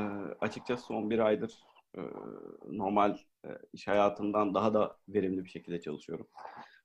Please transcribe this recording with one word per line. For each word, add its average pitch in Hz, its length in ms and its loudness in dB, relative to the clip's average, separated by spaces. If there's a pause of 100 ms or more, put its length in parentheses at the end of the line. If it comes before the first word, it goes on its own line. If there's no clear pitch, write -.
(420)
açıkçası 120 420 -4
son 110 260 -4
bir 113 100 2
aydır, 107 340 2 (440)
e, 95 40 -8 (640)
normal, 101 500 4 (280)
e, - 40 -10 (240)
iş - 140 -10
hayatımdan 101 680 4
daha 104 200 4
da 107 240 2 (120)
verimli 92 360 0
bir 92 40 -18
şekilde 87 320 -8
çalışıyorum. - 460 -8 (580)